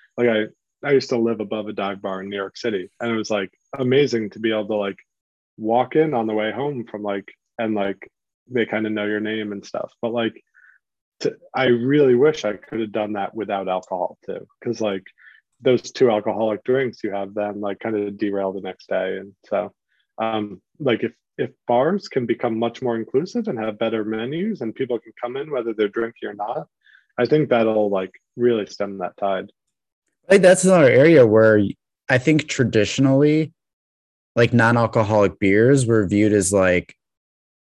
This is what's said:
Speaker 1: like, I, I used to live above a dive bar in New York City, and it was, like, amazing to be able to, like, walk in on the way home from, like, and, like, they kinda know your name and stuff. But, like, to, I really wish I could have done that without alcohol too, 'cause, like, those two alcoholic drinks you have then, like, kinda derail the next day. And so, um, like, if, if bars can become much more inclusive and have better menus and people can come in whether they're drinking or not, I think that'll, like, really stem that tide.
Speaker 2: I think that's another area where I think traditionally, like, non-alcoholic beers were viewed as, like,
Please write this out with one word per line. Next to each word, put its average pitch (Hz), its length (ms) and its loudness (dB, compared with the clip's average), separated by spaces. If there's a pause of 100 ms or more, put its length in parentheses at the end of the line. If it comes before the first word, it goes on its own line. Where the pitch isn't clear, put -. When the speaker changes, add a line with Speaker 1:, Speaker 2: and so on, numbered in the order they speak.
(160)
Speaker 1:
like, 120 140 2
I, 110 140 2 (400)
I 143 80 -2
used 131 180 2
to 127 80 0
live 113 240 0
above 107 260 -6
a 107 60 -10
dive 98 280 -6
bar 95 200 -6
in 98 80 -10
New 101 80 -8
York 98 180 -8
City, 104 340 -6 (120)
and 117 100 -4
it 113 40 -2
was, 110 160 -4
like, 98 200 -4 (260)
amazing 127 520 2
to 110 100 -18
be 113 120 -2
able 107 160 -2
to, 110 80 -4
like, 98 220 -4 (600)
walk 117 380 0
in 156 180 2
on 113 140 -2
the 110 60 -4
way 107 180 -2
home 127 340 -6
from, 104 160 -12
like, 98 280 -8 (280)
and, 110 180 -4
like, 98 220 -4 (540)
they 120 140 0
kinda 107 240 -4
know 107 160 -4
your 107 140 -4
name 107 320 -6
and 101 120 -12
stuff. - 380 -10
But, 117 100 -4
like, 117 300 -4 (800)
to, - 160 -4 (180)
I 127 120 0
really 127 500 4
wish 151 300 2
I 104 80 -2
could 110 260 -10
have 110 120 -6
done 107 220 -4
that 98 220 -6
without 98 320 -6
alcohol 92 580 -4
too, - 220 -10 (160)
'cause, 113 180 -6
like, 98 220 -4 (580)
those 127 300 0
two 127 180 4
alcoholic 107 540 -2
drinks 127 400 -2
you 107 80 -6
have 98 220 -6
then, 104 260 -6
like, 101 200 -6
kinda 104 300 -4
derail 101 440 -4
the 98 80 -10
next 95 260 -14
day. 92 300 -4
And 98 180 -16 (100)
so, 98 280 -4 (440)
um, 107 440 -6 (180)
like, 123 240 0
if, 113 100 -4 (240)
if 123 140 -6 (160)
bars 147 400 0
can 123 180 -4
become 113 320 -2
much 117 240 -4
more 120 140 -2
inclusive 175 520 -4
and 131 120 -6
have 107 180 -6
better 113 260 -2
menus 139 580 -6
and 110 120 -6
people 123 240 -4
can - 240 -14
come 123 160 -8
in 147 140 -10
whether 117 220 -4
they're 104 140 0
drinking 113 420 -6
or 104 40 -12
not, 113 340 -8 (500)
I 123 80 0
think 147 240 2
that'll, 110 400 2
like, 95 220 -4 (240)
really 120 300 -2
stem 98 320 -10
that 90 200 -8
tide. 98 340 -4 (760)
Speaker 2:
I - 40 2
think 196 100 6
that's 180 240 6
another 175 240 6
area 131 380 8
where 110 340 6 (480)
I 131 80 4
think 156 300 2
traditionally, 135 1080 2 (800)
like, 117 180 4
non-alcoholic 113 840 2
beers 117 480 4
were 110 220 2
viewed 104 260 2
as, 95 180 2
like, 92 440 2 (800)